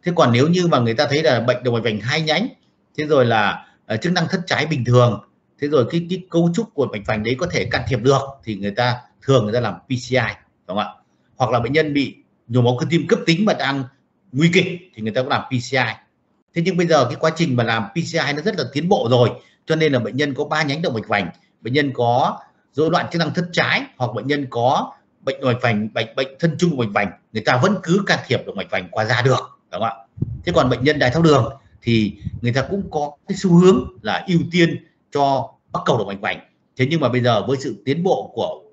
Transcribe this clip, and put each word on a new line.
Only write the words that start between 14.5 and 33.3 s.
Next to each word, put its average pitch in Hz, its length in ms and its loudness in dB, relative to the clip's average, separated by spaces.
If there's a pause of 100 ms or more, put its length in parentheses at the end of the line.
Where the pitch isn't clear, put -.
kịch 180 120 4 (280)
thì 107 80 -12
người 110 100 -4
ta 127 80 0
cũng 135 100 -4
làm 117 120 0
P - 80 -14
C 127 220 -4
I. 120 220 0 (600)
Thế 170 100 -2
nhưng 180 120 0
bây 175 100 2
giờ 151 180 4
cái 120 160 -4
quá 160 160 2
trình 143 200 0
mà 117 80 2
làm 113 200 -2
P - 100 -14
C 165 200 -6
I 143 220 -2
nó 151 60 -8
rất 190 160 -4
là 139 140 -4
tiến 160 160 -4
bộ 127 220 2
rồi, 120 200 6 (360)
cho 156 100 0
nên 156 160 2
là 123 60 2
bệnh 113 180 -4
nhân 143 180 -2
có 143 100 -4
ba 151 180 -2
nhánh 147 200 -2
động 156 120 -4
mạch 107 140 -8
vành, 101 220 -2 (300)
bệnh 117 120 -6
nhân 143 220 0
có 123 440 0 (340)
rối 160 180 0
loạn 175 200 0
chức 170 80 -2
năng 151 160 -2
thất 175 180 -2
trái 160 300 0 (140)
hoặc 123 180 -2
bệnh - 120 -6
nhân 143 240 0
có 139 420 0 (280)
bệnh 135 200 -4
động 127 120 2
mạch 120 100 -2
vành, 110 320 0
bệnh, 113 120 -2 (100)
bệnh 135 120 -2 (120)
thân 160 180 0
trung 175 120 2
động 139 80 -4
mạch 107 160 -2
vành, 101 160 0 (220)
người 110 100 -4
ta 135 200 4
vẫn 202 200 4
cứ 185 240 2
can 156 200 2
thiệp 110 200 -2
động 95 100 -10
mạch 92 140 -8
vành 92 200 -4
qua 110 140 -2
da 117 180 0
được, - 380 0 (120)
đúng 90 80 -8
không - 20 -2
ạ? 113 120 -4 (500)
Thế 180 100 -2
còn 131 160 4
bệnh 127 140 -2
nhân 147 140 4
đái 127 120 4
tháo 160 120 0
đường 139 300 4 (300)
thì 110 300 2 (280)
người 120 120 -2
ta 131 180 0
cũng 196 200 -6
có 147 200 -4 (180)
cái 196 80 -4